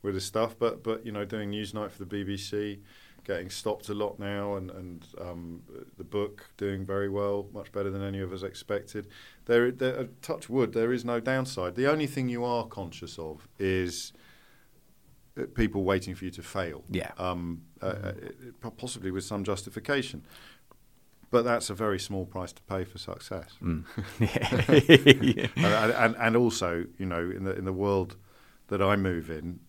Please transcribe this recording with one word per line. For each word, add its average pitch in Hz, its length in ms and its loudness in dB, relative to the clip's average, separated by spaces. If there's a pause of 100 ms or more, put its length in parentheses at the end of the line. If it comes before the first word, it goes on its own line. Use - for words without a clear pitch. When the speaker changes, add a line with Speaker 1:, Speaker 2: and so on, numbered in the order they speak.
Speaker 1:
with 101 140 -2
the 95 60 -2
stuff. 113 360 -2
But, 117 260 0
but, 110 220 -4
you 113 60 -8
know, 104 140 -6
doing 101 260 -6
Newsnight 104 400 -6
for - 80 -20
the 98 60 -8
B 101 180 -4
B 101 140 -4
C, 101 420 -4 (460)
getting 92 240 -4
stopped - 400 -4
a 104 60 -4
lot 104 240 -4
now 101 340 -4
and, 92 160 -6
and, 87 340 -14 (160)
um, 85 440 -10 (340)
the 92 60 -12
book 104 440 -4 (100)
doing 98 280 -4
very 98 240 0
well, 101 460 0
much - 160 -12
better 98 180 -2
than 98 140 -4
any 98 160 -4
of 92 120 -4
us 95 120 -8
expected. 101 640 -6 (380)
There, 120 260 6
there, 131 280 -2
uh, 131 40 -2 (180)
touch - 260 -6
wood, 123 260 2
there 117 200 2
is 123 100 -2
no 120 160 0
downside. 127 540 -2
The 123 140 2
only 156 180 2
thing 135 240 -2
you 120 140 -2
are 120 240 -2
conscious 85 500 -10
of 78 300 -10 (100)
is 95 560 0 (1200)
uh, - 60 -4 (100)
people 101 300 2
waiting 92 320 0
for 95 100 -12
you 87 60 -6
to 85 120 -14
fail. 85 460 -6
Speaker 2:
Yeah. 90 280 -4
Speaker 1:
Um, 87 440 -4 (200)
uh, 95 120 -2
Speaker 2:
Mm-hmm. 98 140 -8
Speaker 1:
uh, - 20 -6
it, - 260 -12 (120)
it - 140 -20
po-, 117 100 -8
possibly 98 400 -8
with 92 120 -4
some 101 200 -4
justification. 104 800 -4 (1080)
But 117 120 4
that's 117 260 0
a 104 40 -4
very 98 260 0
small 95 260 -6
price 92 280 -8
to - 100 -20
pay 95 220 -4
for - 120 -18
success. - 640 -12
Speaker 2:
Mm. 82 220 -2 (360)
<laughs> - 0 - (1160)
Yeah. - 160 0
Speaker 1:
<laughs> - 40 -14
And, 110 380 6
and, 117 240 4
and 113 200 2
also, 92 480 2 (120)
you 98 80 -4
know, 87 300 0
in 95 80 -6
the, 95 120 -2
in 92 100 -4
the 95 80 -2
world 98 420 2 (520)
that 98 140 0
I 98 140 6
move 87 340 0
in 80 400 -8